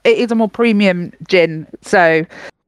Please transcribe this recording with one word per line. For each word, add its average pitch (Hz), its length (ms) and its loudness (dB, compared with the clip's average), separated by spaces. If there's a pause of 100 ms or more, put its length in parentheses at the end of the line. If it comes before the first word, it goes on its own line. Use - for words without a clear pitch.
it 233 160 2
is 233 140 -4
a - 20 -2
more 220 140 0
premium 202 640 0 (160)
gin. 165 360 0 (180)
So, 165 440 2 (420)